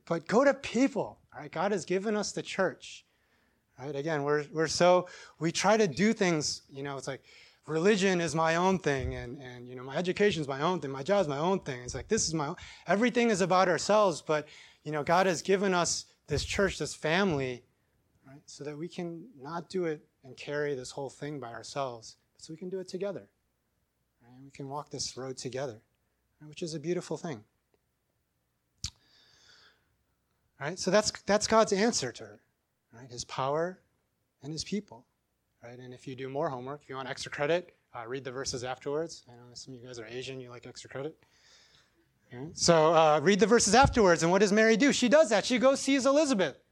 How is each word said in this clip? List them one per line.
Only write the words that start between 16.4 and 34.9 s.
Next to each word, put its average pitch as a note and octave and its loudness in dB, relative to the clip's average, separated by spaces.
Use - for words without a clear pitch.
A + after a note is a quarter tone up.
church, - 0
this D3 -6
family, D3+ 0
right, C3+ -20
so - -18
that D3 -10
we E3 -10
can E3+ -10
not E3 -10
do F3+ -4
it D3+ -6
and B2+ -20
carry D3 -4
this B2+ -10
whole C#3 -10
thing D3 -10
by B2 -12
ourselves, B2 -10
but - -20
so D#3+ -16
we D#3 -16
can F#3 -12
do F#3 -8
it F#3 -12
together. F3+ -8
Right? B2 -20
We C#3 -20
can C#3 -12
walk C#3+ -10
this - -8
road C3 -10
together, B2+ -8
right, D3+ -20
which D3 -14
is E3 -8
a D#3+ -8
beautiful E3 -6
thing. B2+ -10
Right? E3+ -8
So - -4
that's, G#3 4
that's G#3 0
God's A3 4
answer G3 0
to - -16
her, G#2 -20
right? A#2+ -20
His A#2 -12
power D#3 -2
and D3 -10
his D3+ -8
people. G3+ -8